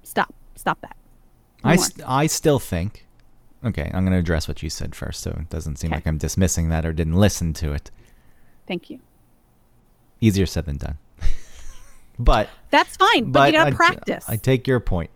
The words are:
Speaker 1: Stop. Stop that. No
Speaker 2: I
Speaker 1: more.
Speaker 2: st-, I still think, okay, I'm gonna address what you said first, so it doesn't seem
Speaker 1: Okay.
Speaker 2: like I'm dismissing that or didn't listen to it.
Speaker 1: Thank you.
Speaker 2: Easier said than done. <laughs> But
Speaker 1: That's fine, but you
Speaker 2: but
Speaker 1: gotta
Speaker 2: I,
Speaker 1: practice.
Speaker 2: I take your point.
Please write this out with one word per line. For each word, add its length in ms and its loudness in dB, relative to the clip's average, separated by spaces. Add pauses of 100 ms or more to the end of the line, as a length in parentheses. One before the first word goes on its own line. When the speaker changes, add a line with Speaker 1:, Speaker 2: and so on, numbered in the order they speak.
Speaker 1:
Stop. 320 -4 (220)
Stop 260 -4
that. 140 -20 (680)
No 60 2
Speaker 2:
I 60 6
Speaker 1:
more. 80 2
Speaker 2:
st-, 240 -10
I 180 2
still 320 2
think, 480 -6 (580)
okay, 300 -4
I'm 100 0
gonna 140 2
address 300 0
what 140 -8
you 80 -6
said 240 -8
first, 280 -10
so 80 -6
it 200 -8
doesn't 280 -8
seem 120 -6
Speaker 1:
Okay. 80 -4
Speaker 2:
like 80 -6
I'm 120 -2
dismissing 520 0
that 140 -2
or 80 -4
didn't 240 -2
listen 380 2
to 180 -6
it. 180 -10 (760)
Speaker 1:
Thank 240 -10
you. 100 -18 (1200)
Speaker 2:
Easier 260 2
said 200 -6
than 120 -6
done. 200 -10 (220)
<laughs> 80 6 (920)
But 300 4 (220)
Speaker 1:
That's 260 2
fine, 340 4
but 220 6
you 60 4
Speaker 2:
but 60 6
Speaker 1:
gotta 60 2
Speaker 2:
I, 40 -2
Speaker 1:
practice. 520 0
Speaker 2:
I 100 -2
take 300 0
your 140 2
point. 360 -2